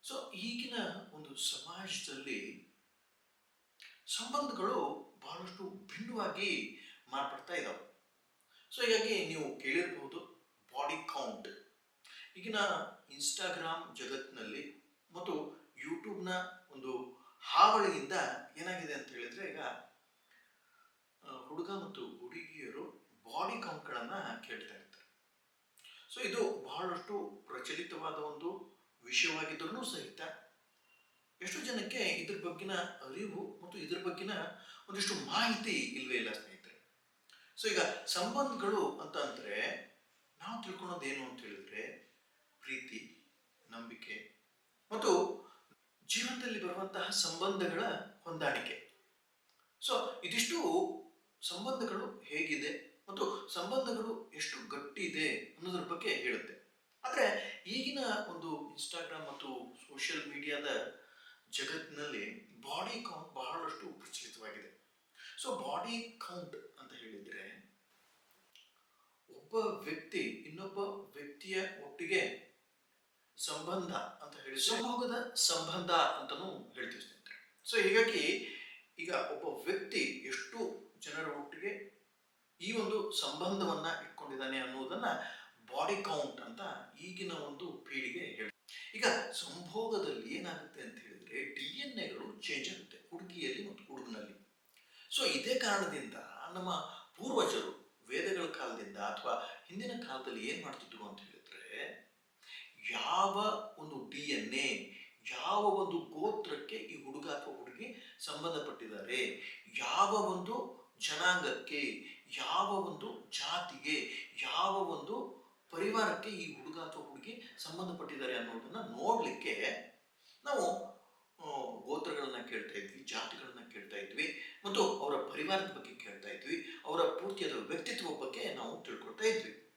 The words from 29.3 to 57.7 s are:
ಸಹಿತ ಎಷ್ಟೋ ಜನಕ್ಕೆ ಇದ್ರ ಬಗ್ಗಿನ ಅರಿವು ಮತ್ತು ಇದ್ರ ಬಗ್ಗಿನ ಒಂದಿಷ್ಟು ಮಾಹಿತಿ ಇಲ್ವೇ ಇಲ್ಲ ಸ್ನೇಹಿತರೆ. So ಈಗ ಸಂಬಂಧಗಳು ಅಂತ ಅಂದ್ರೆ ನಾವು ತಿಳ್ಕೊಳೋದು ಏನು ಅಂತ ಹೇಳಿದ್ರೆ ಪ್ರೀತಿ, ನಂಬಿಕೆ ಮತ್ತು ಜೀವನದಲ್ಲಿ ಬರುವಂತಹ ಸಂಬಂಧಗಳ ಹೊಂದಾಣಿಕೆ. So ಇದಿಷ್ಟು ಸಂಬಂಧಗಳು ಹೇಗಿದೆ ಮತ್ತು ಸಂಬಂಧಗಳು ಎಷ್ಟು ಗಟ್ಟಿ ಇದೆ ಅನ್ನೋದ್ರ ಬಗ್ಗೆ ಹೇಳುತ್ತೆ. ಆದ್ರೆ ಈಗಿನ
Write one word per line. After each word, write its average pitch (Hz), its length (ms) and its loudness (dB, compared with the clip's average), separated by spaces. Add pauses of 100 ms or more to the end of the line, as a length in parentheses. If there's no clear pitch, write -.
ಸಹಿತ - 360 -6 (1200)
ಎಷ್ಟೋ - 180 -2
ಜನಕ್ಕೆ 226 380 -2
ಇದ್ರ 170 500 0
ಬಗ್ಗಿನ 190 260 -4
ಅರಿವು - 840 -4
ಮತ್ತು 180 180 -12
ಇದ್ರ 170 200 -2
ಬಗ್ಗಿನ 190 320 -2 (580)
ಒಂದಿಷ್ಟು 196 260 2
ಮಾಹಿತಿ 214 560 4
ಇಲ್ವೇ 127 460 0
ಇಲ್ಲ 113 160 2
ಸ್ನೇಹಿತರೆ. - 560 -12 (720)
So 214 100 4
ಈಗ 185 80 6 (280)
ಸಂಬಂಧಗಳು 220 920 4
ಅಂತ - 180 -6
ಅಂದ್ರೆ 117 720 -2 (520)
ನಾವು 220 220 -6
ತಿಳ್ಕೊಳೋದು 185 440 -6
ಏನು 135 240 -2
ಅಂತ 127 100 -12
ಹೇಳಿದ್ರೆ 101 720 -10 (480)
ಪ್ರೀತಿ, 131 720 -8 (400)
ನಂಬಿಕೆ 113 680 -10 (540)
ಮತ್ತು 190 460 6 (720)
ಜೀವನದಲ್ಲಿ 233 560 2
ಬರುವಂತಹ 190 440 -2
ಸಂಬಂಧಗಳ 175 760 4 (400)
ಹೊಂದಾಣಿಕೆ. - 840 -2 (840)
So 247 400 2
ಇದಿಷ್ಟು 233 320 4 (840)
ಸಂಬಂಧಗಳು 214 800 -2
ಹೇಗಿದೆ - 880 0
ಮತ್ತು - 400 0
ಸಂಬಂಧಗಳು 226 840 0
ಎಷ್ಟು - 360 -4
ಗಟ್ಟಿ 143 340 -4
ಇದೆ - 360 2
ಅನ್ನೋದ್ರ 180 420 -4
ಬಗ್ಗೆ 185 340 0
ಹೇಳುತ್ತೆ. - 640 -2 (240)
ಆದ್ರೆ - 600 4
ಈಗಿನ 262 320 0 (300)